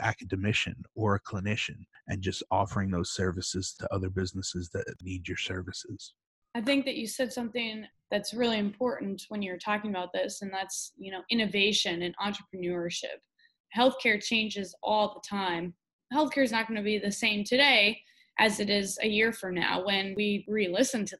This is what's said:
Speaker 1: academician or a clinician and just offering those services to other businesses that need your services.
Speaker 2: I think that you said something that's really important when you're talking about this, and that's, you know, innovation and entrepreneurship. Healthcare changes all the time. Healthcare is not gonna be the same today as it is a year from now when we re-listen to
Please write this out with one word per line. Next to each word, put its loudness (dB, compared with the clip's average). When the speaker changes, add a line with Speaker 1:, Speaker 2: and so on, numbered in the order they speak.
Speaker 1:
academician -2
or 2
a 0
clinician -4
and -4
just -4
offering 2
those -2
services -2
to -6
other -2
businesses -4
that -2
need -8
your -6
services. -8
Speaker 2:
I -4
think 2
that -2
you -4
said -2
something -4
that's -2
really 2
important -2
when -4
you're -4
talking -2
about -4
this, -2
and -8
that's, -6
you -10
know, -8
innovation 2
and -2
entrepreneurship. -4
Healthcare 4
changes -2
all 2
the -16
time. -2
Healthcare 4
is 2
not 2
gonna -2
be 2
the 0
same 2
today 6
as 6
it 0
is 2
a 2
year 4
from -6
now 2
when 0
we 0
re-listen 2
to -8